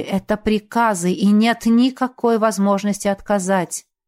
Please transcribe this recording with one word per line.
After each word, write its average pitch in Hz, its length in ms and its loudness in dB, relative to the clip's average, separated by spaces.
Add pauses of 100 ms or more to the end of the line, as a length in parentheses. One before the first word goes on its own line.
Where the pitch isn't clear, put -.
это 202 280 -4
приказы, 208 760 -2
и - 160 -2
нет 226 380 2
никакой 247 720 0
возможности 202 720 0
отказать. 190 760 -2 (220)